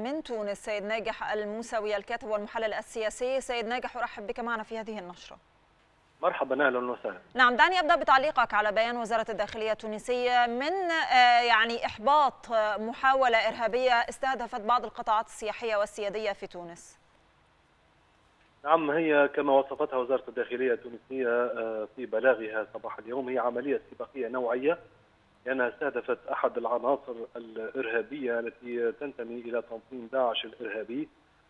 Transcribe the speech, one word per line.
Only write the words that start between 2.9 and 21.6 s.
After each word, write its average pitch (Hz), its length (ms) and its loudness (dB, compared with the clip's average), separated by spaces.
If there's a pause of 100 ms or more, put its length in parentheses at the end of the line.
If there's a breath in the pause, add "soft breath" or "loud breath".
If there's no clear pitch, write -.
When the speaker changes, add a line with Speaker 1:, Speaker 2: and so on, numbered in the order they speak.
Speaker 1:
سيد 240 240 -4
ناجح، 247 320 -6
أرحب 226 300 -6
بك 240 120 -8
معنا 233 240 -4
في 226 160 -8
هذه 214 200 -8
النشرة. 175 380 -16 (840)
Speaker 2:
مرحبا، 143 460 2
أهلاً 123 240 0
وسهلاً. 101 280 -6 (160)
Speaker 1:
نعم، 247 200 6
دعني 339 240 4
أبدأ 339 160 4
بتعليقك 269 580 2
على 208 180 2
بيان 233 260 0
وزارة 226 320 -2
الداخلية 214 420 -4
التونسية 240 760 0
من، 262 260 -2 (180)
آه، 247 560 6
يعني 233 380 4
إحباط، 269 680 2
آه، 214 260 2
محاولة 254 600 4
إرهابية 226 540 2
استهدفت 240 720 0
بعض 233 240 2
القطاعات 220 400 -2
السياحية 220 500 -4
والسيادية 208 560 -2
في 196 160 -10
تونس. 175 520 -16 (1600)
Speaker 2:
نعم، 151 280 4
هي 151 360 4
كما 143 260 2
وصفتها 135 440 2
وزارة 123 300 0
الداخلية 123 460 -2
التونسية، 123 560 -6
آه، 113 680 -2